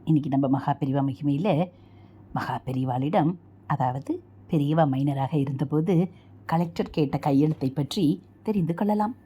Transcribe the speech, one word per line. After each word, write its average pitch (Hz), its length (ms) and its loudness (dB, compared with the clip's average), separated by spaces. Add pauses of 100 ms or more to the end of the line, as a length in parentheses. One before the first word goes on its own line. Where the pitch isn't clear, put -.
இன்னைக்கு 151 260 2
நம்ம 135 180 2
மகா 139 260 0
பெரிவா 139 280 0
மகிமையில 143 460 -2 (840)
மகா - 280 -6
பெரிவாளிடம், 131 720 0 (380)
அதாவது 135 420 -2 (340)
பெரியவா 160 400 2
மைனராக 135 500 0
இருந்தபோது 147 580 0 (520)
கலெக்டர் 170 440 -2
கேட்ட 147 280 -2
கையெழுத்தை 139 520 2
பற்றி 147 340 -2 (380)
தெரிந்து 175 340 -2
கொள்ளலாம். 214 400 0 (100)